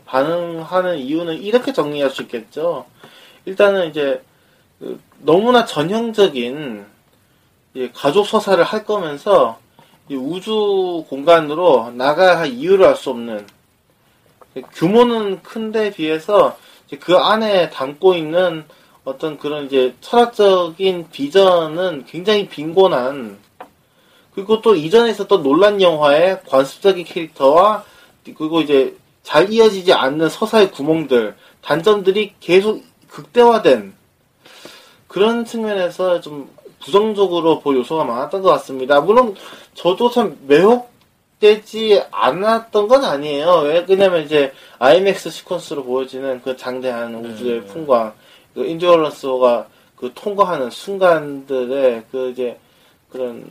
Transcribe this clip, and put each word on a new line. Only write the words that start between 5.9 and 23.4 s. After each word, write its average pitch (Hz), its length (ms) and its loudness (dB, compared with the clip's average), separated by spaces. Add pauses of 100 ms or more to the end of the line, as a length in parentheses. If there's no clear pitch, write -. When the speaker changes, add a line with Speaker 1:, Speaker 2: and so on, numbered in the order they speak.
Speaker 1:
이 127 180 -6
가족 185 320 0
서사를 202 380 0
할 214 200 -2
거면서 156 760 -2 (500)
이 143 60 -8
우주 185 920 -4
공간으로 147 840 2
나가야 160 460 2
할 165 120 -4
이유를 180 360 2
알 135 80 4
수 - 160 -8
없는, 113 340 -10 (1300)
규모는 214 720 0
큰데 220 480 -6
비해서 160 680 0 (300)
이제 147 100 -14
그 175 180 0
안에 190 540 2
담고 147 460 0
있는 160 500 -2 (400)
어떤 139 320 -8
그런 147 280 -8
이제 131 360 0
철학적인 190 1120 0
비전은 165 960 0
굉장히 190 420 -2
빈곤한, 143 880 -2 (960)